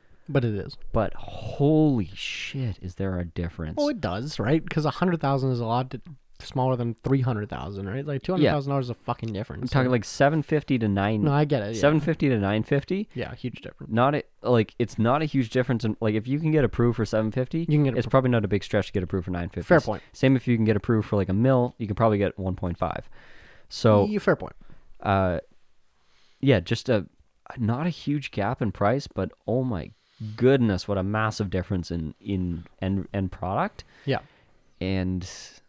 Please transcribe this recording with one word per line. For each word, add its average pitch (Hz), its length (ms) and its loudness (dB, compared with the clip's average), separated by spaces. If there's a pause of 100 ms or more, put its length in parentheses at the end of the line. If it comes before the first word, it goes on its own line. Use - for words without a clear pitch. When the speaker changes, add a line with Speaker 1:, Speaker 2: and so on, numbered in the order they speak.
(280)
Speaker 1:
But 139 160 2
it 110 120 0
is. - 200 -8 (160)
Speaker 2:
But 110 220 0
holy 143 1000 2
shit, - 680 -8
is 90 140 -10
there 95 240 -4
a 87 60 -4
difference? 82 520 -8
Speaker 1:
Oh, 294 120 0
it 233 120 -6
does, 110 380 -6
right? 143 280 0
'Cause 151 180 -2
a 147 60 0
hundred 175 300 0
thousand 135 300 0
is 123 80 -2
a 120 60 -4
lot 123 240 0
di-, 123 100 -10 (400)
smaller 131 360 -2
than 117 200 -2
three 135 260 2
hundred 110 280 -2
thousand, 95 380 -8
right? 131 180 -6
Like, 139 180 -6
two 180 100 -4
hundred 147 160 4
thousand 139 220 -2
dollars 135 160 -2
is - 20 -8
a 117 60 -6
fucking - 380 -6
difference, 107 300 -8
Speaker 2:
I'm 127 60 -4
talking, 127 180 2
Speaker 1:
right? 127 100 2
Speaker 2:
like, 104 80 0
seven 147 360 2
fifty 143 380 0
to 110 80 0
nine, 101 360 2
Speaker 1:
No, 147 80 4
I 147 140 4
get 139 180 0
it, 107 120 -6
yeah. 110 60 -4
Speaker 2:
seven 151 180 6
fifty 151 300 0
to 123 100 2
nine 104 240 2
fifty. 185 500 -2
Speaker 1:
Yeah, - 220 -8
huge - 260 -10
difference. - 320 -14
Speaker 2:
Not 131 220 4
a, - 80 -2 (180)
like, 117 380 4
it's 120 200 -2
not 123 220 4
a 160 40 -2
huge 131 260 0
difference 120 340 2
in, 107 160 0
like, 107 140 2
if 110 120 -2
you 139 120 -2
can 156 120 0
get 151 140 4
approved 120 320 2
for 110 80 0
seven 110 260 0
fifty, 131 280 -2
Speaker 1:
You 170 80 -4
can 147 160 4
get 135 140 2
Speaker 2:
it's 120 100 0
Speaker 1:
appro- - 40 -10
Speaker 2:
probably 131 200 4
not 117 120 4
a 104 40 0
big 98 160 0
stretch 101 240 0
to - 60 -14
get 95 100 0
approved 90 220 -2
for 92 60 -6
nine 87 180 -4
fifty. - 180 -8
Speaker 1:
Fair 170 120 8
point. 107 220 -4 (100)
Speaker 2:
Same 135 240 4
if 120 120 -2
you 123 80 4
can 110 100 2
get 107 100 4
approved 107 320 0
for, - 100 -2
like, 95 120 0
a 95 40 0
mil, 123 440 4
you 117 80 -6
can 98 100 -4
probably 113 220 4
get 98 200 0
one 92 180 -4
point 87 240 -4
five. - 280 -4 (600)
So, 104 360 4
Speaker 1:
Yeah, 214 140 -2
fair 180 160 2
point. - 200 -10 (460)
Speaker 2:
uh, 95 380 2 (1000)
yeah, 131 180 4
just 98 300 -4
a, 104 180 2 (500)
not 123 300 -2
a - 20 -2
huge 147 420 -6
gap 104 300 -4
in 107 100 -2
price, 120 360 0
but - 240 -4 (160)
oh 123 160 0
my 95 280 -6 (440)
goodness, 120 520 4
what 101 100 0
a 92 60 0
massive 107 460 -2
difference 90 420 -4
in, 82 280 -4
in 90 460 -4 (160)
end, 95 320 -2
end 95 180 -2
product. 110 520 -6 (220)
Speaker 1:
Yeah. 135 140 -2 (600)
Speaker 2:
And 92 480 -2 (420)